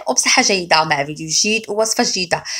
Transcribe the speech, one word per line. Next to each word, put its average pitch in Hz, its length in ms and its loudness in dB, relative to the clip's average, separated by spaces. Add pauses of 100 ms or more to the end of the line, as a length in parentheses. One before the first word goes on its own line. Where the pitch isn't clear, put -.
وبصحة - 340 2
جيدة 175 420 2
مع 147 200 0
فيديو 151 240 -10
جديد 214 420 0
ووصفة 220 400 0
جديدة. 170 340 -2 (160)